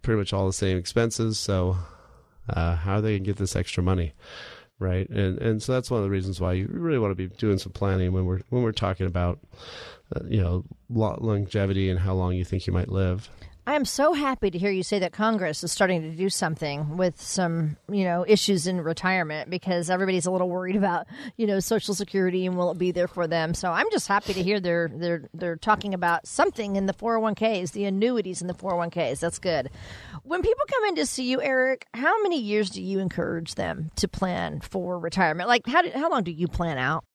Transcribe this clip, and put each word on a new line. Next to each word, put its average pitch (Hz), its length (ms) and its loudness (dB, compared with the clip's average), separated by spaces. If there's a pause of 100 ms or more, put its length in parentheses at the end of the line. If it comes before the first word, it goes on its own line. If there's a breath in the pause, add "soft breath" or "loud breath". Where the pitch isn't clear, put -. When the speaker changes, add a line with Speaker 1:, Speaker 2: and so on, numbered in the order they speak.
Speaker 1:
pretty 110 160 2
much 98 140 -2
all 98 140 2
the 95 60 2
same 95 260 2
expenses, 113 600 0
so, 92 380 2 (720 loud breath)
uh, 85 260 2
how 92 200 0
are 107 60 2
they 107 180 2
gonna 95 60 -4
get 98 120 0
this 92 180 -2
extra 90 300 0
money, 90 280 2 (680 loud breath)
right? 92 300 0
And, 92 280 0
and 110 240 0
so 131 100 -2
that's 127 200 0
one 120 60 2
of 101 60 2
the 98 60 0
reasons 95 300 -2
why 90 140 2
you 92 180 0
really 165 260 0
wanna 101 160 2
be 92 140 -4
doing 98 300 2
some 95 120 -6
planning 95 420 2
when 92 120 2
we're, 92 240 0
when 123 160 2
we're 110 80 2
talking 95 340 0
about, 87 320 0 (760 loud breath)
uh, - 100 -6
you 110 140 2
know, 90 240 2 (240)
lo-, 110 320 0
longevity 98 680 2
and 90 120 2
how 95 140 0
long 92 200 2
you 90 100 0
think 92 220 -4
you 90 60 0
might 92 160 2
live. 95 400 0 (380 loud breath)
Speaker 2:
I 277 80 2
am 294 100 2
so 302 300 4
happy 269 360 0
to 170 80 -6
hear 202 120 2
you 190 120 0
say 208 180 0
that 175 120 -2
Congress 202 500 0
is 170 80 -4
starting 180 320 4
to 156 80 -8
do 175 180 -2
something 156 680 -2
with 180 240 0
some, 165 560 0 (120)
you 202 140 0
know, 175 240 0
issues 190 400 4
in 185 140 -2
retirement, 165 680 -2
because 175 420 -2
everybody's 185 360 2
a 180 60 0
little 185 160 2
worried 185 260 -2
about, 190 320 2 (300 loud breath)
you 226 100 2
know, 196 140 2
Social 208 340 0
Security 185 520 0
and 180 100 -2
will 180 160 2
it 185 60 -6
be 180 120 2
there 175 160 2
for 175 220 -2
them. 165 260 0
So 180 160 -2
I'm 220 220 2
just - 160 0
happy 202 240 2
to 185 100 0
hear 202 160 2
they're, 170 340 0
they're, 170 420 -4
they're 170 220 -4
talking 208 380 0
about 170 320 0
something 220 480 0
in 196 120 2
the 190 80 -2
four 226 220 -2
oh 220 40 2
one 220 160 0
Ks, 208 340 0
the 202 140 -4
annuities 196 560 0
in 175 80 -6
the 180 60 -4
four 196 200 -4
oh 175 40 0
one 170 120 -2
Ks. 143 300 -2
That's 165 180 -2
good. 151 320 -2 (540 loud breath)
When 339 180 -2
people 508 240 2
come 508 200 0
in 370 100 2
to 302 100 2
see 254 220 -4
you, 262 120 0
Eric, 262 540 2
how 320 280 2
many 349 180 2
years 208 300 0
do 190 120 -10
you 190 160 -2
encourage 170 560 -4
them - 420 -6
to - 120 0
plan 170 540 -4
for 180 360 -6
retirement? 170 500 2
Like, 240 180 4
how 302 160 4
do, 339 120 0
how 294 160 0
long 254 140 2
do 175 80 -4
you 165 160 -2
plan 170 300 -2
out? 139 260 0 (100)